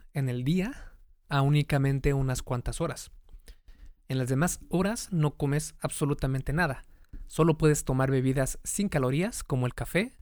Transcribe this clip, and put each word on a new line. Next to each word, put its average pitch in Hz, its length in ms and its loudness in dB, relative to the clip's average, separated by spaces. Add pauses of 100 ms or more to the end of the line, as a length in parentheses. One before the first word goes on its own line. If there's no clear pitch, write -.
(140)
en 135 140 0
el 123 160 -2
día 185 500 -2 (340)
a 139 140 2
únicamente 139 720 2
unas 131 280 0
cuantas 127 380 -4
horas. - 300 -6 (1000)
En 131 100 -2
las 123 100 0
demás 139 400 0
horas 190 440 -2
no 151 240 2
comes 143 440 -2
absolutamente 135 720 -2
nada. 151 320 -2 (420)
Solo 156 320 4
puedes 151 260 4
tomar 131 260 2
bebidas 131 520 2
sin - 260 -2
calorías, 147 540 0
como 127 240 0
el 120 80 -2
café, 185 480 -2